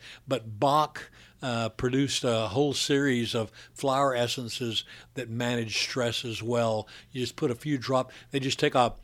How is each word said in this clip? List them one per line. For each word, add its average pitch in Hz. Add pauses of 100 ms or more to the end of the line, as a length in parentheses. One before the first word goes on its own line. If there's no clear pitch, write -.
(280)
but 113
Bach, 147 (320)
uh, 117
produced 131
a 113
whole 135
series 135
of 110 (220)
flower 135
essences 120 (320)
that 123
manage 117
stress 120
as 110
well. 113 (240)
You 127
just 120
put 143
a 117
few 147
drop-, 127 (200)
they 139
just 131
take 147
a, 120 (100)